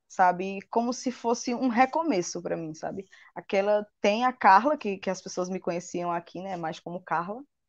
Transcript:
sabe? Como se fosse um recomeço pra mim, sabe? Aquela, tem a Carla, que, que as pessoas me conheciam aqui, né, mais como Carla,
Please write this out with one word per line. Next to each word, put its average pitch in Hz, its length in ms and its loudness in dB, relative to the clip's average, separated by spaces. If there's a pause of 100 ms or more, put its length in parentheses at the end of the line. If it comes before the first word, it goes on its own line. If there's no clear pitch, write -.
sabe? 185 520 2 (100)
Como 233 220 0
se 240 180 -4
fosse 233 440 -2
um 240 140 0
recomeço 240 720 0
pra 170 140 -4
mim, 160 180 -8
sabe? 165 320 -10 (280)
Aquela, 208 520 0 (140)
tem 220 240 2
a 254 80 2
Carla, 226 440 6
que, 202 220 -4
que 196 120 -4
as 185 120 -4
pessoas 180 260 -6
me 185 120 -4
conheciam 175 520 -4
aqui, 170 300 -6
né, 190 140 -8
mais 165 220 -6
como 175 240 -10
Carla, 180 400 -4 (260)